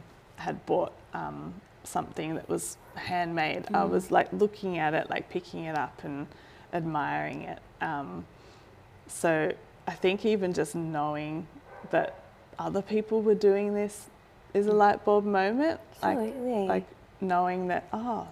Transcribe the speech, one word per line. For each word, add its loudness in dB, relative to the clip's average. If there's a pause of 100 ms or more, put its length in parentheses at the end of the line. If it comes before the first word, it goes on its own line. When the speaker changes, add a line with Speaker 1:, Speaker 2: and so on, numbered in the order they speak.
(380)
Speaker 1:
had -8
bought, 2 (220)
um, -8 (280)
something -4
that -8
was -4 (180)
handmade, -2
I 2
Speaker 2:
Mm. 0
Speaker 1:
was, 0
like, 4
looking 0
at 2
it, 0
like, -4
picking -8
it -4
up -6
and -8 (460)
admiring -2
it. -10 (220)
Um, -6 (840)
so 2 (360)
I -2
think 2
even 2
just -2
knowing -4 (440)
that 0 (420)
other -2
people 0
were 6
doing 4
this -4 (440)
is 4
a 4
Speaker 2:
Mm. 6
Speaker 1:
light 6
bulb 6
moment. 2 (220)
Like, 2
Speaker 2:
Absolutely. 0
Speaker 1:
like, 2 (360)
knowing 2
that, 0 (100)
"Oh, -4